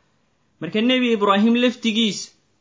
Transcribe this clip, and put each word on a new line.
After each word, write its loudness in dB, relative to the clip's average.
Marka -4
Nebi 0
Ibraahim 2
laftigiis -2